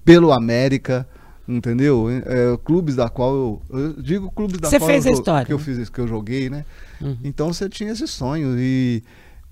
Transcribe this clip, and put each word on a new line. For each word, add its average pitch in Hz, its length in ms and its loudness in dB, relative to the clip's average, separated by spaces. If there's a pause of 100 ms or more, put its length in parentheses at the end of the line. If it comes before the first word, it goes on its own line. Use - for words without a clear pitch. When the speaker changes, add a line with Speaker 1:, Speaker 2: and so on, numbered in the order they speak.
Speaker 1:
pelo 170 280 10
América, 127 760 0 (400)
entendeu? 120 640 2
É, 123 520 0
clubes 156 340 0
da 120 120 0
qual 127 260 -2
eu, 127 360 -2
eu 147 320 -6
digo 185 280 -4
clubes 190 280 -6
da 160 100 -4
Speaker 2:
Você 285 100 4
Speaker 1:
qual 160 120 2
Speaker 2:
fez 220 160 2
Speaker 1:
eu 262 60 4
Speaker 2:
a - 20 2
Speaker 1:
jo-, - 60 2
Speaker 2:
história, 143 260 0
Speaker 1:
que 139 60 -6
eu 143 60 0
Speaker 2:
né? 147 60 -8
Speaker 1:
fiz, 123 240 -6
que - 120 -10
eu 120 80 -2
joguei, 117 420 -4
né? 143 140 -10 (360)
Speaker 2:
Uhum. 139 240 -6
Speaker 1:
Então 151 280 -4
você 196 160 -6
tinha 208 240 -8
esse 240 140 -6
sonho 139 520 -4
e, 127 440 0 (500)